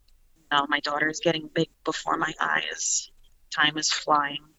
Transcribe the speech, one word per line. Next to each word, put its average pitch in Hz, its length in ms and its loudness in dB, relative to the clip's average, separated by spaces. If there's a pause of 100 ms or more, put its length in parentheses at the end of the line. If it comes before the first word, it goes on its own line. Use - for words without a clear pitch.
(380)
You - 120 -20
know, 143 160 4
my 147 140 0
daughter's 151 400 -2
getting 160 260 0
big 160 240 0 (140)
before 156 320 -2
my 160 240 -2
eyes. 156 720 -2 (380)
Time 151 280 0
is 151 140 0
flying. 147 520 0 (140)